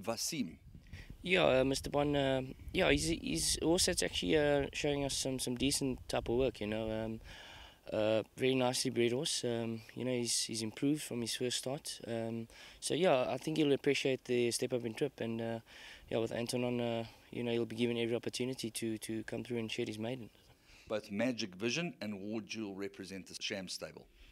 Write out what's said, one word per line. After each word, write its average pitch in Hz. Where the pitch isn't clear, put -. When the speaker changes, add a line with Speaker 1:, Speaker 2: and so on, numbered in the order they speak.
Speaker 1:
Vasim. 113
Speaker 2:
Yeah, 185
uh, 131
Mister 135
Bond, 147
uh, 135
yeah, 170
he's, 147
he's -
a -
horse 165
that's 180
actually, 175
uh, 143
showing 143
us 135
some, 131
some 123
decent 131
type 123
of 117
work, 127
you 104
know. 110
Um, 110
uh, 110
very 131
nicely 127
bred 117
horse. 135
Um, 117
you 120
know, 127
he's, 120
he's 113
improved 143
from 120
his 110
first 123
start. -
Um, 113
so, -
yeah, 143
I 123
think 156
he'll 147
appreciate 135
the 120
step 127
up 120
in 113
trip. -
And, 113
uh, 113
yeah, 120
with 110
Anton 120
on, 123
uh, 117
you 120
know, 120
he'll 117
be 113
given 117
every 117
opportunity 123
to, 110
to 110
come 117
through 120
and 110
shed 120
his 107
maiden. 113
Speaker 1:
Both 107
Magic 107
Vision 120
and 104
War 107
Jewel 101
represent 98
the 90
Sham 98
stable. -